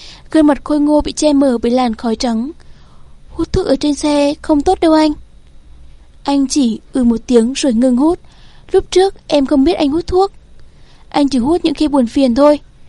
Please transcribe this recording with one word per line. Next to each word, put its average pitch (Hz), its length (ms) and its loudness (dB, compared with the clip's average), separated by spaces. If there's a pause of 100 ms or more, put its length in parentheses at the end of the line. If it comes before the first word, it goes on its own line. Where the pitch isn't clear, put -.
(320)
Gương 311 160 4
mặt 285 160 0
khôi 294 160 -2
ngô 294 220 2
bị - 100 -6
che 302 220 0
mờ 269 240 2
bởi 240 140 -2
làn 247 240 -2
khói 226 200 -4
trắng. 233 360 -6 (800)
"Hút - 240 -8
thuốc 381 120 0
ở 269 100 0
trên 294 200 -2
xe 294 460 0
không 302 200 0
tốt 370 180 0
đâu 320 140 4
anh." 311 180 2 (1120)
Anh 277 240 -2
chỉ 240 320 -2 (140)
ừ 262 100 -2
một 233 140 2 (100)
tiếng 240 260 2
rồi 269 200 -2
ngưng 247 240 0
hút. 320 220 0 (520)
"Lúc - 200 -2
trước 381 220 2 (140)
em 285 180 0
không 269 180 2
biết 302 100 2
anh 294 160 -2
hút 330 180 -4
thuốc." 381 240 0 (800)
"Anh 285 200 0
chỉ 269 100 -2
hút 339 260 -2
những 320 80 0
khi 302 140 -2
buồn 269 200 0
phiền 254 280 0
thôi," 285 240 4 (300)